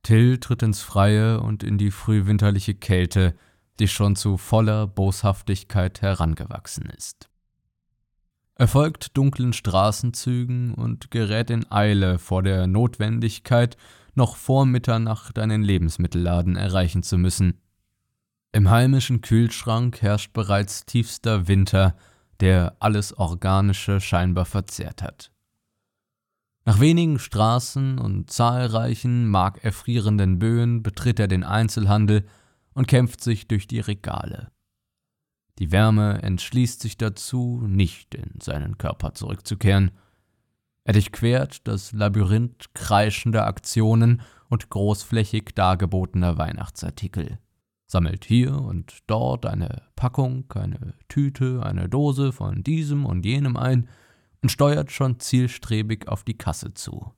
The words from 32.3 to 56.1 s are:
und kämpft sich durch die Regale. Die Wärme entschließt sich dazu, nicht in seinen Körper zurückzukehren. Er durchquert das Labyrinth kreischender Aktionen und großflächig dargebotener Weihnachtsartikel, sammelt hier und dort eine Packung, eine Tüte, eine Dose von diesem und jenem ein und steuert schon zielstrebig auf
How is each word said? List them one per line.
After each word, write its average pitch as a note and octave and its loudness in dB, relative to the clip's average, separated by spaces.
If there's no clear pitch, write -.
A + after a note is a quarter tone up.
und C3 -2
kämpft B2+ 2
sich A#2 -4
durch G#2 -4
die A2+ -6
Regale. - -8
Die D#2+ -4
Wärme G#2 4
entschließt A2 -2
sich A2 -10
dazu, A#2+ -6
nicht F#2+ -2
in - -14
seinen - -8
Körper - -6
zurückzukehren. G2 0
Er G#2 0
durchquert A#2+ 0
das G#2 -6
Labyrinth G#2 0
kreischender G#2+ 0
Aktionen A2+ 2
und - -4
großflächig G#2 -2
dargebotener F#2 0
Weihnachtsartikel, - -8
sammelt F2 -2
hier A2+ 2
und F2 -10
dort A#2 -4
eine G2+ -6
Packung, B2+ -4
eine F#2+ -8
Tüte, C3 -2
eine F#2 -4
Dose C#3 0
von G2 -6
diesem D3 -2
und F2+ -2
jenem B2+ 0
ein B2 0
und C3 2
steuert C#3+ 0
schon C3 -2
zielstrebig A2+ -2
auf - -6